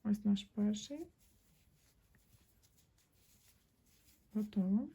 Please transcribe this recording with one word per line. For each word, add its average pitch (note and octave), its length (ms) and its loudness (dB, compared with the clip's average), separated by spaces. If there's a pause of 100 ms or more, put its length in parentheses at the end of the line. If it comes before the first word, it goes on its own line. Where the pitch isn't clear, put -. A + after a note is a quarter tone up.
Ось G#3 220 0
наш G3+ 200 2
перший. G#3+ 600 -2 (3250)
Готово. G#3 640 0